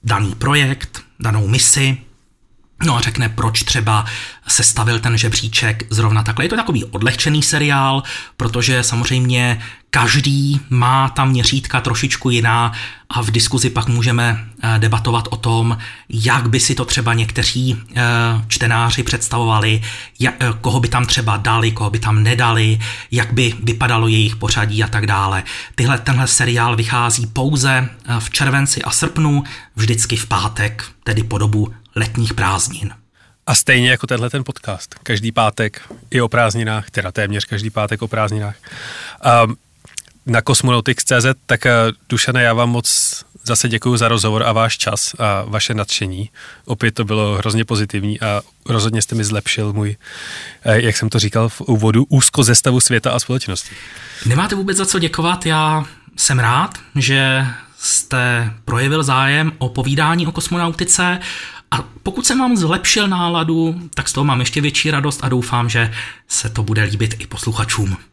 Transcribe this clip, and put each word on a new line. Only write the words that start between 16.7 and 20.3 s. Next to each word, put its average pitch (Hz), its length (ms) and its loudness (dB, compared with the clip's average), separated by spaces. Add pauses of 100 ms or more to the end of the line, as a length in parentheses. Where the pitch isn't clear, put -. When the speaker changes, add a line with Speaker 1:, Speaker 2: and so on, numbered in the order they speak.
Speaker 1:
to 127 100 -2
třeba 117 300 0
někteří, 113 640 0 (200)
eh, 123 40 0 (480)
čtenáři 117 540 0
představovali, 110 800 0 (380)
ja-, 123 200 2